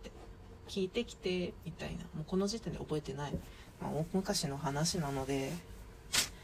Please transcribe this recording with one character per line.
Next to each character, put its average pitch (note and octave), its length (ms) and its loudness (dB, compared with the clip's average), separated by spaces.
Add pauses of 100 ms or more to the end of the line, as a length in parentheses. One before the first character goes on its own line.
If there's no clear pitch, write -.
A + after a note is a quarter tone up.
て、 - 80 -10 (580)
「聞 F#3+ 160 4
い - 20 0
て A#3 160 2
き - 140 -6
て」 F3+ 360 2 (120)
み E3 80 -4
た D#3+ 140 -6
い D#3+ 100 -4
な。 E3+ 160 -6
も D#3 80 -2
う D#3 40 -2
こ F#3 120 4
の G3 100 6
時 A3 140 0
点 E3+ 100 -2
で - 80 -4
覚 - 160 0
え D3+ 60 2
て C#3 120 -4
な C#3+ 140 -2
い。 C#3 60 -2 (480)
ま - 80 -2
あ、 - 20 0
大 D3+ 220 2
昔 F#3+ 320 4
の C#3 100 0
話 D3 420 2
な C#3+ 140 2
の C3+ 140 2
で、 C3+ 260 2 (920)